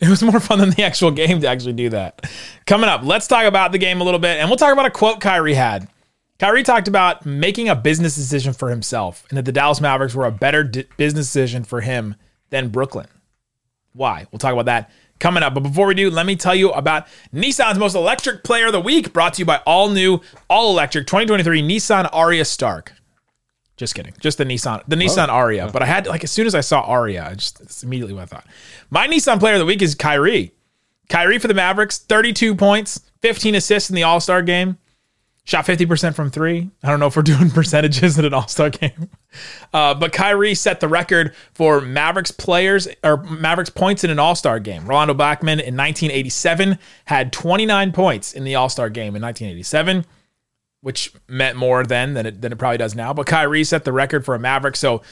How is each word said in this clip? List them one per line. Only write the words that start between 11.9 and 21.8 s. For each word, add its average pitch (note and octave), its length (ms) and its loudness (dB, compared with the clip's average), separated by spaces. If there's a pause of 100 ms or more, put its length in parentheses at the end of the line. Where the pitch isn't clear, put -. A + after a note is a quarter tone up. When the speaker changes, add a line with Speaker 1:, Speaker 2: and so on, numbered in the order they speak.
Speaker 1:
than C3+ 180 -4
Brooklyn. A#2+ 380 -4 (880)
Why? A#2+ 360 -4
We'll G#2+ 100 -12
talk B2+ 120 0
about A#2+ 140 0
that A#2+ 240 -2 (300)
coming E3+ 220 2
up. C3+ 120 0
But C3+ 80 -2
before D3 240 0
we G3 80 2
do, F#3+ 160 2
let E3 160 -2
me G3 100 -2
tell F3+ 180 0
you F#3+ 180 4
about D#3 340 -2 (260)
Nissan's A3 460 0
most G3 160 0
electric G#3 500 -2
player A#3 220 2
of A3+ 60 0
the F#3+ 100 0
week, C4+ 320 0
brought E3+ 200 2
to - 40 -8
you F3 80 -2
by D#3 180 2
all F#3 240 4
new, F#3 320 2 (300)
all A3 200 4
electric D3+ 360 0
twenty G#3 180 0
twenty-three E3+ 380 2
Nissan F#3+ 480 0